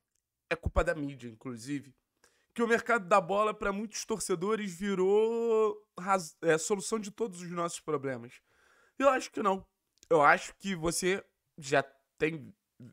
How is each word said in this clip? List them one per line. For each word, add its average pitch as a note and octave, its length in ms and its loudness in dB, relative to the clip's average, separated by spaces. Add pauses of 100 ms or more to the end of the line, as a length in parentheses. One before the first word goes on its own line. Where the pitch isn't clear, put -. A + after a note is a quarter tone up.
(500)
é E3 40 0
culpa - 300 0
da E3+ 100 0
mídia, C#3 340 -8
inclusive, B2 640 -10 (580)
que A#3 100 -2
o A3+ 60 2
mercado A3+ 400 2
da G3+ 120 6
bola, G3+ 340 0
pra G3+ 180 -4
muitos G#3 320 -8
torcedores, F#3+ 680 -4
virou G#3 1080 2 (160)
raz-, F#3 440 -2
é, D#3+ 160 4
solução G#3 400 -2
de G3+ 120 -10
todos F#3 300 -8
os F3 100 -12
nossos E3+ 300 -4
problemas. C3 640 -6 (560)
Eu C#4 100 6
acho C4 220 0
que - 120 -6
não. F#3+ 240 0 (440)
Eu D#3+ 100 6
acho D#3+ 360 6
que G3 180 -6
você E3+ 500 -2 (320)
já C#3 260 2 (360)
tem, D3+ 340 -2 (400)